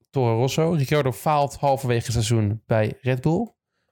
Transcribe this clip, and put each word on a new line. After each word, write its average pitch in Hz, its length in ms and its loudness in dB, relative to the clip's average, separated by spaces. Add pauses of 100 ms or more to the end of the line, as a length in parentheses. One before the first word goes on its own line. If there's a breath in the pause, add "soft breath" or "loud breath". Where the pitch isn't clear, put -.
(100)
Toro 117 280 0
Rosso. 160 340 0
Ricciardo 139 400 0
faalt 147 440 0
halverwege 123 480 0
het 113 80 -4
seizoen 110 540 0
bij 110 340 0
Red 127 200 -2
Bull. 180 320 0 (400)